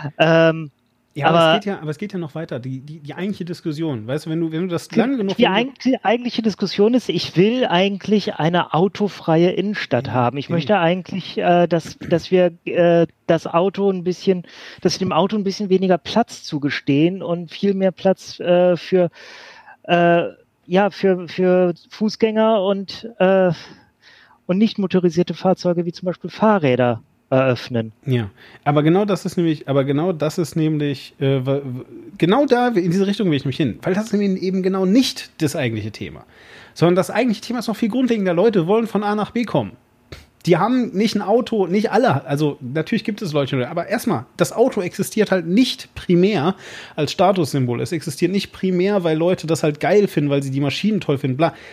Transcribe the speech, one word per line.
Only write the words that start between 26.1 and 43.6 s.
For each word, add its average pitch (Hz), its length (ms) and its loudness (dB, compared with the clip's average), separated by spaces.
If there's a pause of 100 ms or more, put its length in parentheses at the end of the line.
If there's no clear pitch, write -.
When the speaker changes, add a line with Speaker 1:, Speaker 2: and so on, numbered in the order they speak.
Speaker 1:
Fahrräder 127 720 2 (300)
eröffnen. 123 600 0 (120)
Speaker 2:
Ja, 120 260 -2 (340)
aber 147 180 2
genau 175 220 4
das 202 200 -2
ist 180 120 -8
nämlich, 165 320 0
aber 139 160 2
genau 143 280 -2
das 151 260 -4
ist 165 180 -4
nämlich, 151 640 -2
äh, 135 260 0
w-, 139 160 0
w-, 127 220 -10 (340)
genau 214 260 4
da, 247 240 4
in 185 220 0
diese 190 160 2
Richtung 202 240 0
will 147 60 2
ich 131 80 -4
nämlich 131 120 -4
hin, 127 260 -2
weil 180 120 -2
das 214 120 -4
ist - 60 -16
nämlich 202 300 0
eben 185 220 -2
genau 190 200 0
nicht 233 460 2 (100)
das 156 140 0
eigentliche 113 380 -4
Thema, 73 320 -12 (500)
sondern 175 220 2
das 185 120 0
eigentliche 226 340 0
Thema 233 180 -6
ist - 80 -8
noch 208 80 -4
viel 233 120 -2
grundlegender. 226 460 0
Leute 190 320 2
wollen 214 220 2
von 208 160 -2
A 208 100 -2
nach 208 160 -4
B 240 140 -2
kommen. 117 280 -2 (760)
Die 170 100 4
haben 233 360 0
nicht 208 220 0
ein 208 80 -2
Auto, 208 460 0
nicht 202 240 0
alle, 202 320 2
also 143 360 -2
natürlich 156 440 -4
gibt 208 180 -6
es 160 120 -8
Leute, 131 340 0